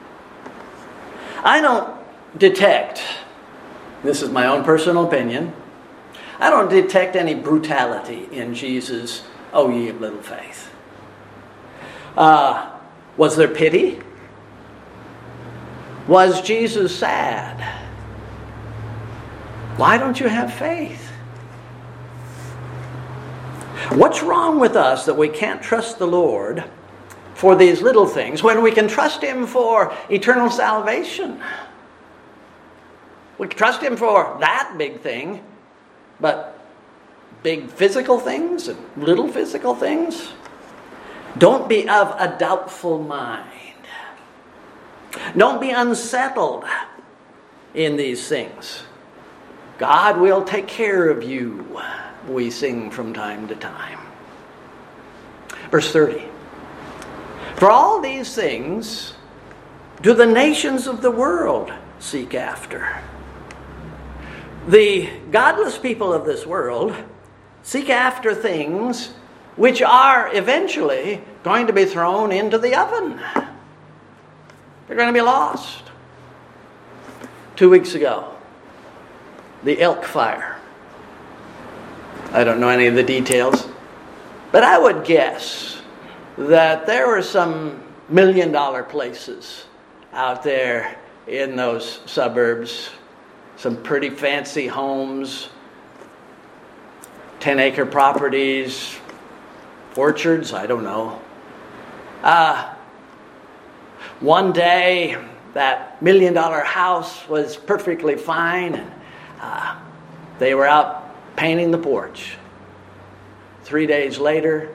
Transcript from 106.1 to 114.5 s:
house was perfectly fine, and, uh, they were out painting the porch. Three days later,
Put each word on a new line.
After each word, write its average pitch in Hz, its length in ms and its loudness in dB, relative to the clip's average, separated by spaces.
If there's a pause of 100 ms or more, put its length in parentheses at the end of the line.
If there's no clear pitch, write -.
house 175 640 -2
was 151 280 -4
perfectly 160 600 -2
fine, 170 600 -2
and, - 160 -12 (500)
uh, - 340 -8 (640)
they 131 140 2
were 135 120 4
out 147 380 4 (320)
painting 165 360 0
the 165 60 2
porch. - 600 -6 (1300)
Three 151 200 0
days 143 320 0
later, 156 580 0